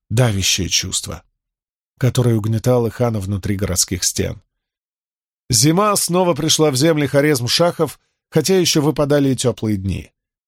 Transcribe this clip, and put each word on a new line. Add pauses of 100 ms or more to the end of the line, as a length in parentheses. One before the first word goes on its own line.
давящее
чувство, (760)
которое
угнетало
хана
внутри
городских
стен. (1080)
Зима
снова
пришла
в
земли
Хорезм-Шахов, (300)
хотя
ещё
выпадали
и
тёплые
дни. (360)